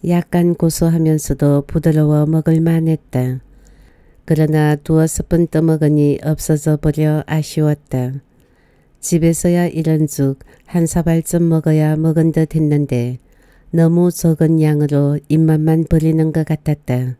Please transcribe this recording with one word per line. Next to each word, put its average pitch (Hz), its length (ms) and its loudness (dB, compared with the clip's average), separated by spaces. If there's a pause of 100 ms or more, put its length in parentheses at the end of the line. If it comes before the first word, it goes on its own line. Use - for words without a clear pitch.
약간 175 480 0
고소하면서도 156 1120 0
부드러워 151 600 2
먹을 160 340 0
만했다. 160 800 -2 (840)
그러나 151 520 2
두어 160 320 0
스푼 170 400 -2
떠먹으니 151 720 0
없어져 151 540 -2
버려 151 500 -2
아쉬웠다. 147 880 -4 (880)
집에서야 175 680 0
이런 160 400 0
죽 139 320 -2 (280)
한 170 200 0
사발쯤 170 600 0
먹어야 156 480 2
먹은 160 360 0
듯 160 220 -2
했는데 143 640 -2 (520)
너무 170 400 2
적은 160 520 0
양으로 147 560 0 (100)
입맛만 160 600 2
버리는 160 420 2
것 156 140 -2
같았다. 127 720 -4